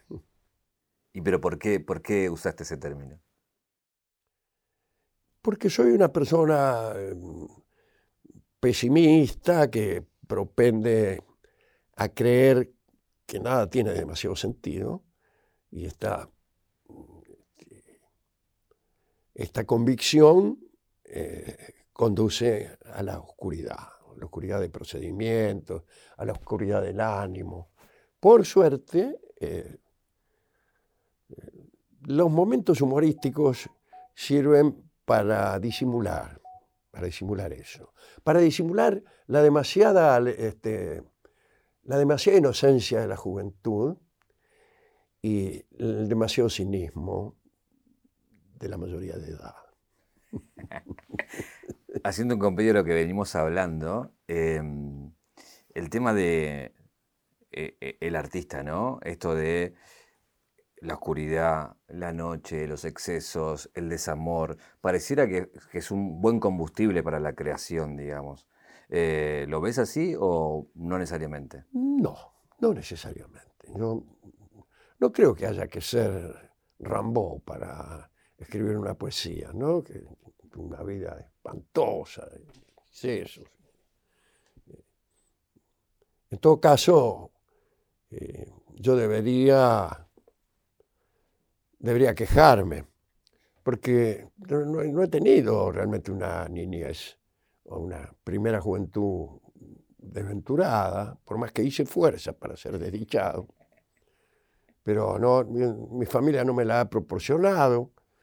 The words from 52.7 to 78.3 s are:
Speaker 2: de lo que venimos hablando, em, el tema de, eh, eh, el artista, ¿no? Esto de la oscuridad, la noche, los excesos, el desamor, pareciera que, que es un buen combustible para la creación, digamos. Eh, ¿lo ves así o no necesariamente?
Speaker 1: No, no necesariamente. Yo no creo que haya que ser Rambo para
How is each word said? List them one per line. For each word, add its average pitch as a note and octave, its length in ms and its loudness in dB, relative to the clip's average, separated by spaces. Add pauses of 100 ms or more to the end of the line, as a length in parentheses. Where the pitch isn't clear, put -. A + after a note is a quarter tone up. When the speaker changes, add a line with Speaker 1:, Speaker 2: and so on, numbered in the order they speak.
Speaker 2:
de G#2 80 4
lo F2 40 0
que E2 100 0
venimos F2+ 400 -2
hablando, E2+ 800 -2 (140)
em, D2+ 840 -6 (640)
el E2 160 -10
tema A#2 240 0
de, D#2 600 -2 (760)
eh, - 300 -12
eh, C2+ 200 -12
el - 160 -6
artista, D2 460 -10
¿no? F2+ 400 -6
Esto E2+ 320 -6
de E2+ 400 -2 (1080)
la E2 140 -10
oscuridad, D#2 800 -4 (120)
la E2+ 240 -10
noche, E2 540 -8
los D2 180 -10
excesos, D#2 920 -8
el F2 140 -8
desamor, D#2+ 680 -6 (240)
pareciera G#2 480 0
que, F#2 220 -4 (200)
que F2 80 -10
es - 120 -10
un G2 300 -6
buen A2+ 200 2
combustible F#2 640 0
para D#2 180 -4
la D2 140 -4
creación, D2+ 640 -6
digamos. C#2+ 520 -12 (400)
Eh, D2+ 600 -2
¿lo D2+ 120 -4
ves A#2 180 -2
así D#3 400 -2
o D#2+ 560 -2
no E2+ 240 -6
necesariamente? D2+ 760 -10
Speaker 1:
No, C4+ 440 -2 (420)
no A3+ 160 0
necesariamente. - 1000 -16
Yo A2+ 280 -4 (920)
no B3 140 2
creo E3 220 4
que - 120 -6
haya F#2+ 220 -4
que F2+ 120 -12
ser G2 720 -4 (300)
Rambo G#2 600 -4
para - 720 -14 (260)